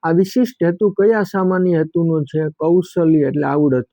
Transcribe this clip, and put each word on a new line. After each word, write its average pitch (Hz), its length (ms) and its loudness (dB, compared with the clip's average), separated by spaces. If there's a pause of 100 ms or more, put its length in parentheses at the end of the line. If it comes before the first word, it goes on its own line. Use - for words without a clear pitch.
આ 165 80 -2
વિશિષ્ટ 190 520 0
હેતુ 175 260 0
કયા 208 340 0
સામાન્ય 185 540 0
હેતુનો 160 460 -2
છે? 156 260 -4
કૌશલ્ય 160 800 0
એટલે 139 200 -2
આવડત. 139 460 0